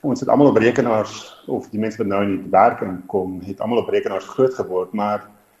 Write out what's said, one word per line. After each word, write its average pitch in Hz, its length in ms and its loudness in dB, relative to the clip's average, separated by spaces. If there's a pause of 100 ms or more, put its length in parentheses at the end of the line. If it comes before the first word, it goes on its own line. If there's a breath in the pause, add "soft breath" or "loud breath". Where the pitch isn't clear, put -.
Ons 139 180 -2
het - 100 -4
almal 135 160 6
op 143 100 4
rekenaars, 113 880 0
of - 240 -6
die 107 100 -6
mense 107 180 -4
wat 110 80 -4
nou 98 160 0
in 98 200 -2
die 90 80 -12
werk 104 300 6
inkom, 92 600 -6
het 98 180 -12
almal 113 220 -2
op - 80 -10
rekenaars 98 380 -2
groot 131 260 2
geword, 92 400 -4
maar 104 340 -2 (320)